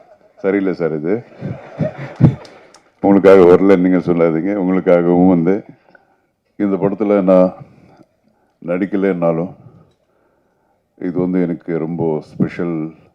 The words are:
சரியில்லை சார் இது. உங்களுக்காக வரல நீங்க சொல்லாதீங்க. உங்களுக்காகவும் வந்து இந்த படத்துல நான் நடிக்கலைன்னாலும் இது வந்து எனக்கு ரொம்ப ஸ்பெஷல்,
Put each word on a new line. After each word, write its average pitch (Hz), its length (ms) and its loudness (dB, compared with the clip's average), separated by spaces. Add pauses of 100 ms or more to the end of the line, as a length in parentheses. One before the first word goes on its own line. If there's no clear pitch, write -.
(380)
சரியில்லை 139 360 -2
சார் 80 200 -4
இது. 85 300 -6 (1800)
உங்களுக்காக 95 540 6
வரல 95 240 4
நீங்க 92 180 2
சொல்லாதீங்க. 85 580 -2
உங்களுக்காகவும் 90 760 2
வந்து 90 360 0 (880)
இந்த 101 200 -4
படத்துல 101 460 -2
நான் 92 320 2 (1120)
நடிக்கலைன்னாலும் 90 880 -4 (1400)
இது 90 220 -6
வந்து 92 220 -2
எனக்கு 82 360 -6
ரொம்ப 80 440 -6
ஸ்பெஷல், 80 760 -8 (200)